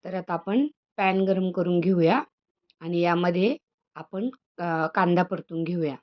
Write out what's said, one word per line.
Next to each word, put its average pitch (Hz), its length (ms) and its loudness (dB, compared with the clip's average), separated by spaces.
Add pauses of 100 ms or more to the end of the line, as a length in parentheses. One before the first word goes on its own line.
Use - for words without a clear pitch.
तर 185 100 -10
आता 180 200 -6
आपण 214 340 0 (300)
पॅन 190 240 2
गरम 190 300 2
करून 175 280 0
घेऊया 175 440 4 (560)
आणि 170 200 -4
यामध्ये 175 580 2 (380)
आपण, 196 340 -8 (280)
अ, 165 300 -2
कांदा 175 360 2
परतून 170 400 -6
घेऊया. 160 400 -2